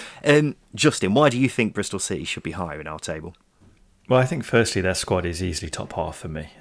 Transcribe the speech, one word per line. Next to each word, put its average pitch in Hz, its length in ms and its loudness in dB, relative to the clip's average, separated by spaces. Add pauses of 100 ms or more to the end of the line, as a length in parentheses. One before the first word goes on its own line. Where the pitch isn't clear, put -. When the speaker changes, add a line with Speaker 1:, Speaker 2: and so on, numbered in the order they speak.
(260)
Speaker 1:
Um, 147 300 6 (180)
Justin, 101 400 2
why 143 160 6
do 123 100 2
you 131 80 4
think 113 260 0
Bristol 101 260 -4
City 82 260 -4
should - 180 -8
be 90 80 -6
higher 80 300 -8
in 73 60 -12
our 78 120 -10
table? 80 360 -8 (720)
Speaker 2:
Well, 127 100 6
I 127 60 4
think 143 180 -4
firstly 107 400 2
their 92 100 0
squad 90 320 0
is 85 160 -4
easily 82 300 -4
top - 220 -8
half 82 240 -6
for - 100 -12
me. 78 220 -8 (120)